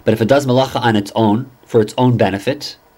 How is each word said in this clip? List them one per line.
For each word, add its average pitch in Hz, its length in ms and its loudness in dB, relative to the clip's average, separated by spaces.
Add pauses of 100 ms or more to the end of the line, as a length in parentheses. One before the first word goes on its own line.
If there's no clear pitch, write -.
But 110 80 0
if 107 80 -2
it 110 60 0
does 139 180 2
malacha 131 360 0
on 117 160 2
its 101 180 -4
own, 110 340 0 (160)
for - 160 0
its 107 160 -2
own 127 200 2
benefit, 107 600 -4 (220)